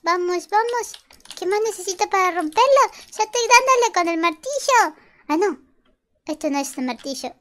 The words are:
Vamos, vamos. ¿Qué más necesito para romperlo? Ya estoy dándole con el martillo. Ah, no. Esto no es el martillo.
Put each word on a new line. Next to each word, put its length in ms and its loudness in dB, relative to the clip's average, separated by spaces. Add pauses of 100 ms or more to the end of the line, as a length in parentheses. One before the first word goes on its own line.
Vamos, 460 -2
vamos. 440 -2 (440)
¿Qué 80 -8
más 200 0
necesito 440 -4
para 220 0
romperlo? 520 4 (340)
Ya 60 0
estoy 180 -4
dándole 520 4
con 140 0
el 120 -2
martillo. 760 0 (320)
Ah, 100 0
no. 220 0 (680)
Esto 240 -4
no 100 -2
es 180 -8
el 80 -4
martillo. 560 -8